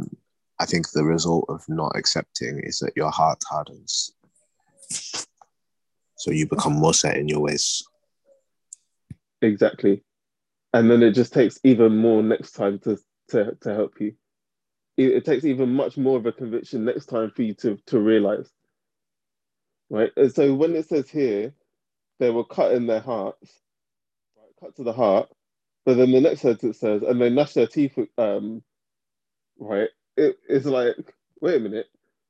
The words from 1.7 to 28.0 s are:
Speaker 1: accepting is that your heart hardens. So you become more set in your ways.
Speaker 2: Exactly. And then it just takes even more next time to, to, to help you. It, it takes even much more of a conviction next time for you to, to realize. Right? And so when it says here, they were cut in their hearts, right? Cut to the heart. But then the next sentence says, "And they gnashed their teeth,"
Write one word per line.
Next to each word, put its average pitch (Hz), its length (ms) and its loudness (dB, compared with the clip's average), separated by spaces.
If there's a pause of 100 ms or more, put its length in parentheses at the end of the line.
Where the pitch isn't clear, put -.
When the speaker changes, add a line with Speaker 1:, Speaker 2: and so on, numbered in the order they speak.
Speaker 1:
accepting - 640 -6
is - 200 -10
that - 160 -6
your 76 140 -2
heart 78 380 0
hardens. - 640 -8 (2000)
So - 140 -8
you 78 160 -2
become 73 280 -2
more 80 200 2
set - 220 0
in 76 120 -4
your 76 120 -2
ways. - 420 -4 (1600)
Speaker 2:
Exactly. 104 640 2 (680)
And 117 180 4
then 120 120 6
it 113 100 6
just 117 200 0
takes 120 320 2
even 113 320 6
more 110 260 4
next 110 300 -2
time 101 280 -4
to, 87 180 -4 (320)
to, 113 320 -2
to 107 120 -6
help - 260 -6
you. 104 140 -6 (840)
It, 131 160 4
it 123 120 0
takes 139 200 -2
even 131 300 0
much - 220 -2
more 131 220 0
of 113 80 -4
a 113 60 -2
conviction 117 520 -8
next - 220 -4
time 110 240 -4
for - 120 -6
you 107 120 -4
to, 107 320 -4
to 127 120 0
realize. 107 520 0 (1400)
Right? 110 280 -2
And 131 160 4
so 139 220 2
when 160 220 0
it 156 120 -6
says 143 220 -2
here, 123 420 -2 (680)
they 123 120 2
were 117 140 -2
cut - 280 0
in 123 140 0
their 113 140 0
hearts, 107 500 -8 (840)
right? - 240 -20
Cut - 160 -20
to 135 80 -12
the 117 80 -4
heart. 107 400 2 (540)
But 127 100 6
then 127 160 6
the 131 80 8
next 151 220 2
sentence 117 360 -2
says, 107 240 0
"And 123 160 0
they 120 120 4
gnashed 143 240 0
their 120 120 2
teeth," 143 320 -4 (200)